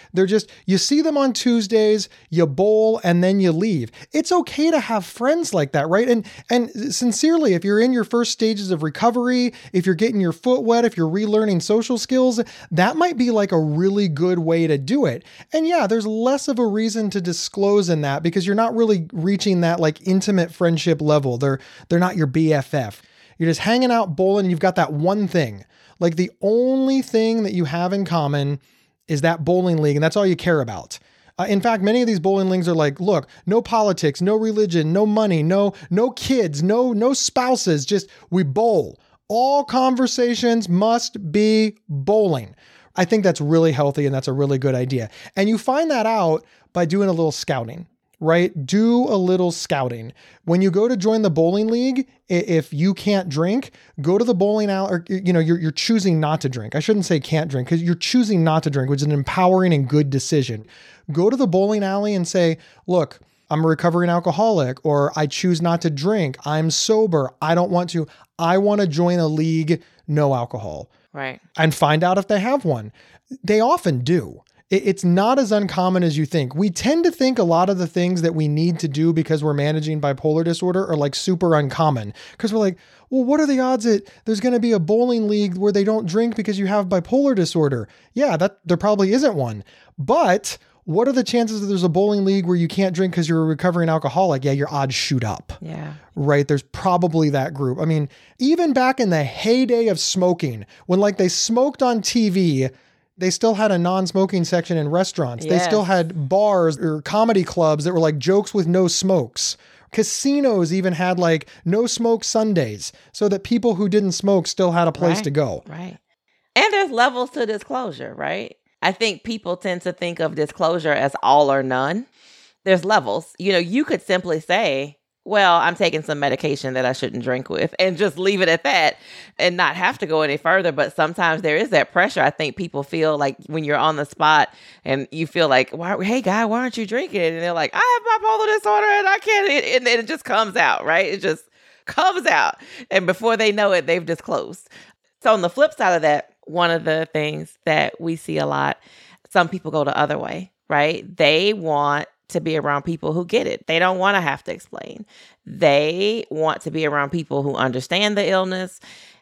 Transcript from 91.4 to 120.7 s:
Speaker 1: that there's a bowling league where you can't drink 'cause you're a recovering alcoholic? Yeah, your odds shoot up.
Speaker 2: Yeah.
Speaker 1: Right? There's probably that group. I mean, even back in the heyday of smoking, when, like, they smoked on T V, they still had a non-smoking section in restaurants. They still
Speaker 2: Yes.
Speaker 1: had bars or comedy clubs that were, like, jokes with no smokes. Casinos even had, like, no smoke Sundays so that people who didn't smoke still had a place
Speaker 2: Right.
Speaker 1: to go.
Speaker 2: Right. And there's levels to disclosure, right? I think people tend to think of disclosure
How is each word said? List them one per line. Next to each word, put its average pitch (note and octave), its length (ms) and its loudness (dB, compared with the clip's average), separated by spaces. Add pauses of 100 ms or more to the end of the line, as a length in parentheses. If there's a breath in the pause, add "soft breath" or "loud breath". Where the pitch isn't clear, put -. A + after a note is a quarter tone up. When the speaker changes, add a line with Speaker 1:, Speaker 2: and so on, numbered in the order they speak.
Speaker 1:
that G3+ 80 -6
there's G3 160 -2
a F3+ 60 2
bowling G3+ 340 0
league G3 220 2
where F3+ 100 0
you E3+ 140 2
can't F#3+ 260 -2
drink F#3 180 0
'cause E3 140 -2
you're D#3+ 160 2
a - 20 0
recovering E3 440 0
alcoholic? D3+ 560 0
Yeah, C#3 80 0
your C#3+ 200 -2
odds C#3 220 -2
shoot B2+ 280 -2
up. - 280 -8 (100)
Speaker 2:
Yeah. D#3 320 -14 (220 loud breath)
Speaker 1:
Right? C#3+ 320 2
There's C#3+ 160 0
probably E3+ 640 0
that C#3 240 -2
group. C3+ 260 -4
I D#3 60 -2
mean, D#3 240 -2 (300 soft breath)
even D#4 340 2
back C4 260 0
in G#3+ 120 0
the D#3 120 2
heyday A#3 640 0
of F#3 120 0
smoking, E3+ 640 -2 (220 soft breath)
when, F3+ 120 2
like, G3+ 180 2
they F#3 100 2
smoked B3 560 0
on A#3+ 180 0
T A3 280 0
V, D#3+ 400 0 (480 soft breath)
they F#3 120 -2
still A3+ 260 0
had G#3 160 0
a F3+ 60 0
non-smoking F#3 680 0
section E3+ 320 -2
in D3 120 -2
restaurants. D#3 560 -4
They F3+ 140 2
still F3+ 200 2
Speaker 2:
Yes. F#3+ 80 -2
Speaker 1:
had E3+ 420 0
bars F#3 480 2
or D#3 240 -4
comedy G#3+ 420 2
clubs D#3 400 0
that F3 80 -2
were, F3 80 0
like, D#3 180 2
jokes F#3+ 360 0
with F#3+ 120 0
no F3+ 220 2
smokes. F3 720 -2 (340 soft breath)
Casinos A3+ 800 0
even F#3 220 0
had, F3+ 260 -2
like, E3 280 0 (180 loud breath)
no G#3 200 2
smoke A3+ 380 0
Sundays E3+ 720 -2 (180 soft breath)
so - 160 0
that G3 160 -2
people A#3 320 0
who G3 140 -2
didn't G3 240 2
smoke F#3+ 340 0
still F3+ 240 0
had E3+ 160 2
a D#3+ 40 0
place E3+ 260 0
Speaker 2:
Right. G#3+ 80 -4
Speaker 1:
to C#3+ 60 -4
go. C#3+ 360 -2
Speaker 2:
Right. E3+ 300 -16 (580)
And C#4 160 2
there's G4 200 0
levels B3 400 0
to C4+ 140 -4
disclosure, G#3+ 680 -8
right? - 400 -8 (280)
I F3+ 80 0
think G3+ 320 -4
people G3+ 340 -8
tend F3+ 240 -6
to F3+ 120 -6
think F3 260 -6
of D#3+ 160 -4
disclosure D#3+ 580 -2